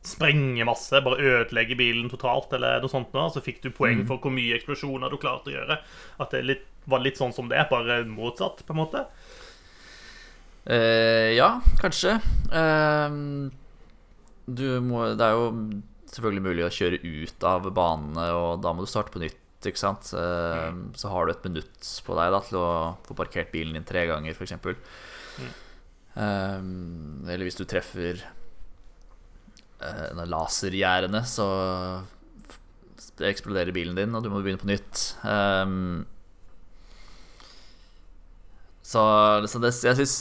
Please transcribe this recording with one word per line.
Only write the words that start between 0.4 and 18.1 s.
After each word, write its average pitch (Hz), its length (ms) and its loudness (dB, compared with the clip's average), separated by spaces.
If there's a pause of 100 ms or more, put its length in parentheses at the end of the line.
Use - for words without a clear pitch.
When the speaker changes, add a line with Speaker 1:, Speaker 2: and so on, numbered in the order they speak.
Speaker 1:
masse, 117 300 0 (100)
bare 127 160 2
ødelegge 117 560 4
bilen 117 320 2
totalt, 127 480 -2
eller 123 240 2
noe 131 80 -4
sånt 127 240 -4
nå, 147 160 0
så 147 160 -6
fikk - 160 -8
du 135 140 -8
poeng 117 240 2
Speaker 2:
Mhm. 104 100 0
Speaker 1:
for 127 140 -4
hvor 135 100 -2
mye 120 240 0
eksplosjoner 131 560 -4
du 143 80 -8
klarte 131 300 -6
å 139 80 -8
gjøre. 131 180 -2 (460)
At - 100 -6
det 127 140 -2
litt, 131 160 0 (240)
var 131 180 2
litt 135 140 -2
sånn 123 160 -2
som 123 160 -8
det, 147 180 2
bare 120 380 2
motsatt, 110 580 -6
på - 80 -8
en 156 80 0
måte. 160 220 -2 (1600)
Speaker 2:
Eh, 113 680 6
ja, 196 260 6 (200)
kanskje. 196 400 2 (320)
Ehm, 151 1000 2 (960)
du 127 340 -2
må, 120 220 0 (140)
det 117 100 4
er 110 80 6
jo 117 160 2 (640)
selvfølgelig 101 340 -2
mulig 85 180 2
å 85 80 0
kjøre 90 300 0
ut 80 420 -8
av 92 300 2
banene, 82 580 0